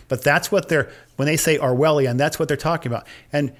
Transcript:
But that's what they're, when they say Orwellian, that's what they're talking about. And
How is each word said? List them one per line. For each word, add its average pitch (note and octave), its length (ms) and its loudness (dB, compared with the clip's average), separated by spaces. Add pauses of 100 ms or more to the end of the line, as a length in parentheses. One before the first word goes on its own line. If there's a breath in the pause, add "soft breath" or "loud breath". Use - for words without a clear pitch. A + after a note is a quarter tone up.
But B2+ 160 -4
that's D#3 280 2
what G3 180 2
they're, D3 200 0 (260 loud breath)
when C#3 120 -2
they D#3 100 0
say D#3 220 2
Orwellian, C3+ 580 2
that's D3 220 0
what D#3+ 80 -2
they're C#3 100 -2
talking D#3 340 -4
about. A#2 140 -8 (280 loud breath)
And D3 260 -2